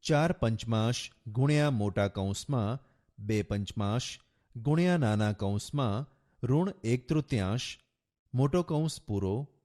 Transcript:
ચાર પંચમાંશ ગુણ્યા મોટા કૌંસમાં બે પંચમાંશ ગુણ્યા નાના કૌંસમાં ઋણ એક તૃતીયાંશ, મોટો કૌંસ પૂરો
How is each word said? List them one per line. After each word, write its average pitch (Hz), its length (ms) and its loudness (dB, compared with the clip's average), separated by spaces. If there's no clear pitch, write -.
ચાર 160 300 2
પંચમાંશ 113 800 0
ગુણ્યા 143 420 2
મોટા 101 380 0
કૌંસમાં 104 720 -2
બે 104 220 0
પંચમાંશ 104 760 -4
ગુણ્યા 160 420 2
નાના 107 340 2
કૌંસમાં 104 760 -2
ઋણ 156 300 2
એક 123 260 0
તૃતીયાંશ, 123 720 -2
મોટો 143 300 2
કૌંસ 156 380 -2
પૂરો 104 480 -2